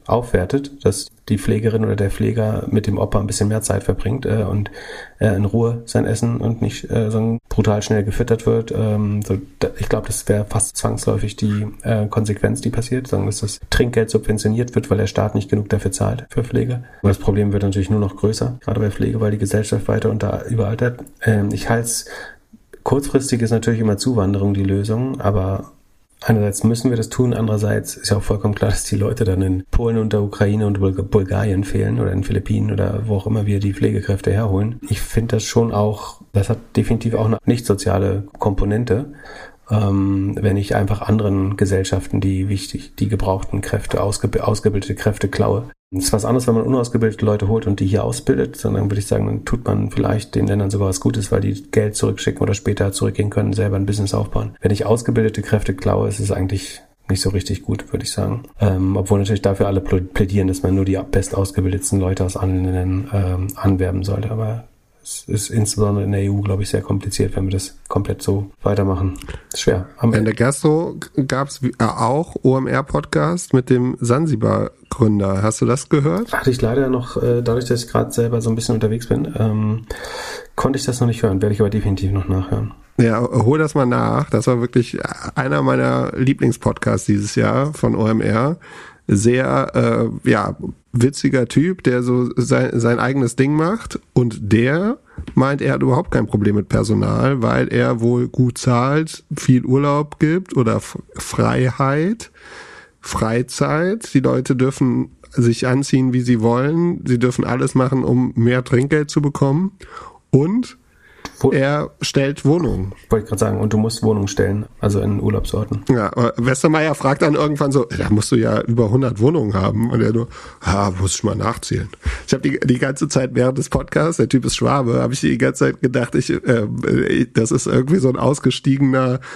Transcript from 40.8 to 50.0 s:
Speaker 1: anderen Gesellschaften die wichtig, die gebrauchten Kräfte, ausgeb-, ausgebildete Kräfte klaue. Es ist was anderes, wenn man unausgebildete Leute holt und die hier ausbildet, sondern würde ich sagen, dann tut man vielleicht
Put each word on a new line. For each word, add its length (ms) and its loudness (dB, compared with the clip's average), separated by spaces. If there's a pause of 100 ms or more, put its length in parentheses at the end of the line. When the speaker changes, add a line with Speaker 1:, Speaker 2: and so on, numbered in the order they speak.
Speaker 1:
anderen 560 0
Gesellschaften 640 0
die 280 0
wichtig, 500 -6
die 80 0
gebrauchten 540 -2
Kräfte, 380 -2
ausgeb-, 420 -2
ausgebildete 520 0
Kräfte 340 -2
klaue. 440 0 (220)
Es 120 -2
ist 80 -2
was 100 2
anderes, 240 0
wenn 80 4
man 80 2
unausgebildete 640 0
Leute 240 2
holt 180 0
und 140 0
die 40 2
hier 200 2
ausbildet, 500 0
sondern 300 -2
würde 140 -2
ich 80 -4
sagen, 180 0
dann 180 -4
tut 220 -4
man 260 0
vielleicht 440 -2